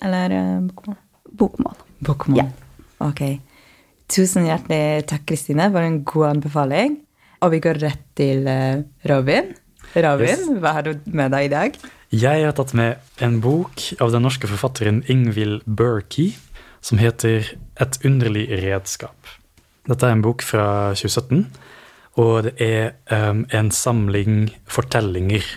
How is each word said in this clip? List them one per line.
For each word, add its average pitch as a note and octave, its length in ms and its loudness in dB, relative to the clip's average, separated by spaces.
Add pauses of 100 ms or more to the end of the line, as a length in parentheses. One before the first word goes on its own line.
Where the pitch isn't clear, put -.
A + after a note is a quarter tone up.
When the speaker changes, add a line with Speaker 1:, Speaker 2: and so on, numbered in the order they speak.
Speaker 1:
eller, F#3 300 0
eh, F#3 300 0
bokmål? F#3 360 -8 (380)
Speaker 2:
Bokmål. - 400 -2 (260)
Speaker 1:
Bokmål. C#3 360 0
Speaker 2:
Ja. C#3 100 2 (540)
Speaker 1:
Ok. C#3+ 380 -4 (680)
Tusen F3+ 400 2
hjertelig D3+ 580 0
takk, D3+ 200 -6
Kristine, D#3 460 0
for F#3 100 2
en D#3+ 220 0
god D3 320 2
anbefaling. D3+ 640 0 (440)
Og D#3+ 120 4
vi D#3+ 100 2
går D#3+ 160 2
rett D3 240 -4 (120)
til, C3+ 320 0
eh, C3 360 0 (240)
Robin. D3+ 460 0 (420)
Robin, D3 320 4
Speaker 3:
Yes. E4+ 220 0 (100)
Speaker 1:
hva D#3 140 0
har D3+ 100 -2
du D3+ 220 -6
med C#3+ 260 -2
deg C#3 140 2
i - 20 0
dag? E3 300 -2 (340)
Speaker 3:
Jeg C3+ 320 2
har D3+ 80 2
tatt C3+ 220 -4
med A#2 240 2 (240)
en A#2+ 180 2
bok D3 600 -2
av A#2 100 2
den A#2+ 120 2
norske C3 240 -2
forfatteren G#2+ 600 0
Ingvild G#2+ 580 0
Berkey, A#2 720 0 (460)
som - 160 0
heter A2+ 580 2 (240)
Et - 240 -2
underlig A2+ 460 2
redskap. F#2+ 640 -4 (720)
Dette B2+ 160 0
er B2 80 6
en A2 100 4
bok A#2 200 0
fra G2+ 520 0
tjue G2+ 160 -4
sytten, C3+ 360 0 (720)
og A2+ 260 4
det A#2+ 160 -4
er, A2+ 320 0 (160)
ehm, G#2+ 460 0
en G#2+ 180 2
samling G#2+ 800 0 (160)
fortellinger, G2+ 760 0 (140)